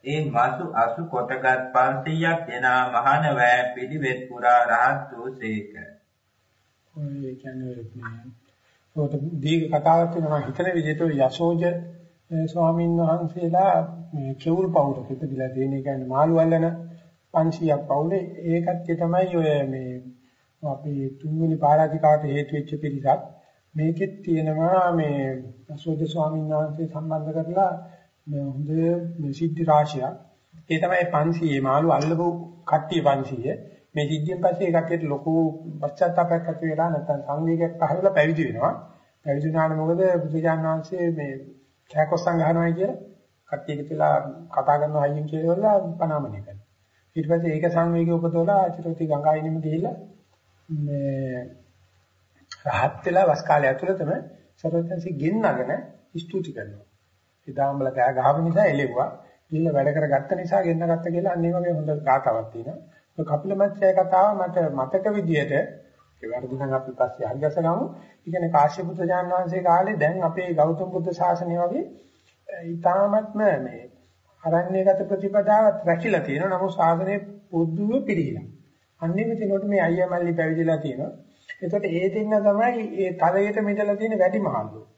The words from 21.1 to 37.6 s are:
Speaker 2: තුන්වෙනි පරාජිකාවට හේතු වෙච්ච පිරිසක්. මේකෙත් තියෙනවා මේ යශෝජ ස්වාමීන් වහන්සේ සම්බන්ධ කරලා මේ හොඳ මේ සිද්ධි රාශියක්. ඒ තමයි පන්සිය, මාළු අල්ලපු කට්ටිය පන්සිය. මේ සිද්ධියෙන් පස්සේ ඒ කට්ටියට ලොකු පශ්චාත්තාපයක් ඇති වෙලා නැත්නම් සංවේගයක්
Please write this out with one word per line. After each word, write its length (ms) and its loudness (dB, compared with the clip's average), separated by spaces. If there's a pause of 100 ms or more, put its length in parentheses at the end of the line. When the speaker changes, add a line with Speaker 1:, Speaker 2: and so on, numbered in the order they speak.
Speaker 2:
තුන්වෙනි 420 0
පරාජිකාවට 720 4
හේතු 240 -2
වෙච්ච 260 -4
පිරිසක්. 480 0 (480)
මේකෙත් 460 -2
තියෙනවා 680 2
මේ 280 0 (500)
යශෝජ 380 -6
ස්වාමීන් 420 -2
වහන්සේ 380 -2
සම්බන්ධ 480 -6
කරලා 380 0 (540)
මේ 160 -6
හොඳ 280 -6 (440)
මේ 180 -6
සිද්ධි 320 -4
රාශියක්. 500 2 (500)
ඒ 140 -2
තමයි 280 2
පන්සිය, 540 0
මාළු 300 2
අල්ලපු 360 2 (360)
කට්ටිය 400 0
පන්සිය. 440 0 (420)
මේ 180 -2
සිද්ධියෙන් 340 -2
පස්සේ 260 2
ඒ 80 2
කට්ටියට 300 0
ලොකු 280 -2 (440)
පශ්චාත්තාපයක් 680 0
ඇති 200 -6
වෙලා 240 0
නැත්නම් 340 -2
සංවේගයක් 520 0